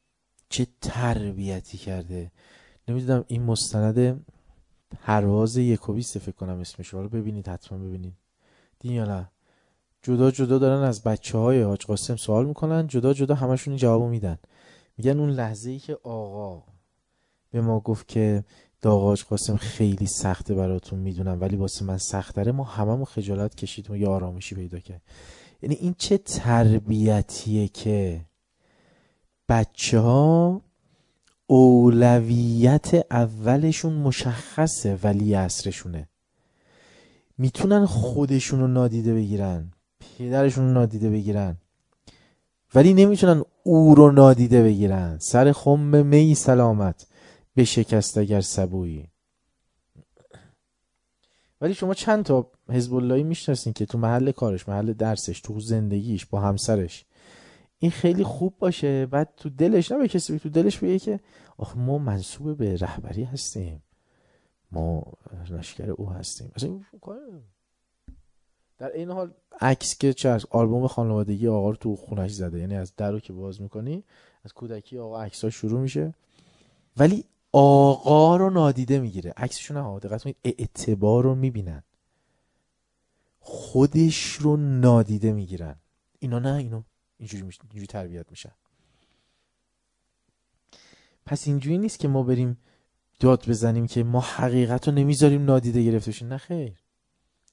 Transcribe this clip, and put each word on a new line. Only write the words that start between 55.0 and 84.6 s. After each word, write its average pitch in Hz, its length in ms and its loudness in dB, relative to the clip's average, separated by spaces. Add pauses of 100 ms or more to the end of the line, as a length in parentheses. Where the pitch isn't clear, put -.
تو 107 180 -10
زندگیش، 107 640 -4
با 101 160 -4
همسرش، 98 640 -2 (720)
این 170 120 0
خیلی 180 320 0
خوب 147 360 -6
باشه، 143 460 -2
بعد 139 320 -2
تو 151 120 -12
دلش، 170 420 0
نه 262 60 -2
به 269 100 2
کسی 170 260 -4
بگه، 156 100 -6
تو 156 60 -8
دلش 165 280 0
بگه 185 220 -2
که 208 200 -6 (380)
«آخه 107 200 -12
ما 127 200 -2
منسوب 139 600 -8
به 101 200 -2
رهبری 90 460 -8
هستیم، 98 600 -12 (880)
ما 82 320 -4 (460)
لشکر 85 420 -12
او 101 180 -10
هستیم»؟ 90 460 -14
اصلاً 135 140 -8
این 196 160 -14 (160)
کار 208 180 -18 (1600)
در 123 140 -12
این 175 200 -10
حال 180 220 -10 (280)
عکس - 360 -2
که 139 160 0
چه 131 160 -2
از 117 200 -2
آلبوم 117 380 0
خانوادگی 107 600 -2
آقا 107 220 0
رو 107 60 -2
تو 107 200 -6
خونش 98 360 -8
زده، 90 280 -8
یعنی 95 160 -8
از 92 200 -10
در 101 160 -4
رو 107 80 -6
که 98 140 -16
باز 98 280 -14
می‌کنی، 120 420 -10 (400)
از - 100 -20
کودکی 113 440 -16
آقا 113 240 -12
عکس‌ها 110 280 -8
شروع 113 320 -4
می‌شه، 147 320 -6 (840)
ولی 175 280 4 (260)
آقا 139 840 6
رو 190 120 0
نادیده 139 500 0
می‌گیره. 92 380 -8
عکسشون 135 400 -8
هم 104 220 -10
دقت 104 240 -8
کنید، 139 200 -10
اعتبار 110 800 0
رو 131 120 2
می‌بینن، 107 480 -6 (1600)
خودش 147 960 -2
رو 151 240 0
نادیده 117 760 2